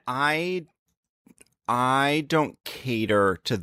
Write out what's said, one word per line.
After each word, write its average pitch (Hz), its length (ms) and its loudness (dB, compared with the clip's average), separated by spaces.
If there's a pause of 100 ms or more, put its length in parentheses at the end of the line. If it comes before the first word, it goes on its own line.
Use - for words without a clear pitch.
I, 156 580 -2 (1000)
I 135 600 0
don't 156 360 0
cater 104 800 0
to 104 200 -2